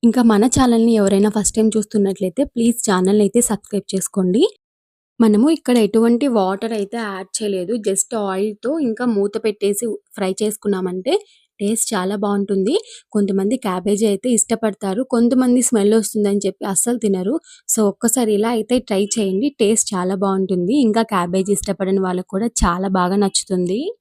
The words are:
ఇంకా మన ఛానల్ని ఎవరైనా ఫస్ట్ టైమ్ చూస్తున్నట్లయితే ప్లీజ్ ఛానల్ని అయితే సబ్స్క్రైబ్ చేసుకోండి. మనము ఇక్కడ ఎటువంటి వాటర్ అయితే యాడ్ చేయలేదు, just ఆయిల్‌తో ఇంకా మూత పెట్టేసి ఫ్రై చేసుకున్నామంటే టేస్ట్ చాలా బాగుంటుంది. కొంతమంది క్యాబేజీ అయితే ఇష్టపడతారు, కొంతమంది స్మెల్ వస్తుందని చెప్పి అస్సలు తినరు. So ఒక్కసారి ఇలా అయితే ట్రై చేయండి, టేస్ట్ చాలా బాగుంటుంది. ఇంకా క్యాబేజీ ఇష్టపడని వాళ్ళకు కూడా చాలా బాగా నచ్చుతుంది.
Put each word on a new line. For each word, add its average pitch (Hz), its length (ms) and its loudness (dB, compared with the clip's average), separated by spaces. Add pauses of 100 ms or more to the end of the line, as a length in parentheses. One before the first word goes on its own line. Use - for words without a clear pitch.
ఇంకా 240 200 4
మన 214 200 6 (140)
ఛానల్ని 233 400 4
ఎవరైనా 202 340 2
ఫస్ట్ 208 260 -2
టైమ్ 220 160 4
చూస్తున్నట్లయితే 202 760 -2
ప్లీజ్ 233 340 0
ఛానల్ని 196 400 2
అయితే 233 220 2
సబ్స్క్రైబ్ - 420 -6
చేసుకోండి. 190 540 0 (760)
మనము 220 300 4
ఇక్కడ 254 300 0
ఎటువంటి 226 460 2 (140)
వాటర్ 196 340 -4
అయితే 208 300 -6
యాడ్ 196 300 -10
చేయలేదు, 196 480 -4
just 196 400 -4
ఆయిల్‌తో 208 500 -4 (100)
ఇంకా 240 280 -2
మూత 202 340 0
పెట్టేసి 208 420 -2 (280)
ఫ్రై 190 260 -4
చేసుకున్నామంటే 190 760 -4 (460)
టేస్ట్ 208 300 -2
చాలా 196 260 -2
బాగుంటుంది. 202 580 -2 (380)
కొంతమంది 196 460 0
క్యాబేజీ 196 500 -2
అయితే 202 220 -2
ఇష్టపడతారు, 214 720 -2 (100)
కొంతమంది 247 520 2
స్మెల్ 208 320 2
వస్తుందని 202 480 0
చెప్పి 190 220 -4
అస్సలు 220 380 -2
తినరు. 196 300 0 (360)
So - 140 -2
ఒక్కసారి 220 500 0
ఇలా 208 160 0
అయితే 240 300 -2
ట్రై 208 260 -2
చేయండి, 202 420 -2 (120)
టేస్ట్ 214 300 2
చాలా 185 260 -2
బాగుంటుంది. 190 640 0
ఇంకా 226 260 2
క్యాబేజీ 185 480 -2
ఇష్టపడని 190 500 -2
వాళ్ళకు 180 260 -4
కూడా 208 200 -2 (100)
చాలా 190 300 0
బాగా 185 280 0
నచ్చుతుంది. 190 600 -2 (220)